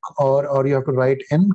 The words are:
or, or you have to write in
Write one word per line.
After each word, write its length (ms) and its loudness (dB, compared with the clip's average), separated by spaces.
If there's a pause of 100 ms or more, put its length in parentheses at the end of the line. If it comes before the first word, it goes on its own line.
(180)
or, 300 0
or 180 0
you 80 0
have 120 -2
to 60 -2
write 380 0
in 240 2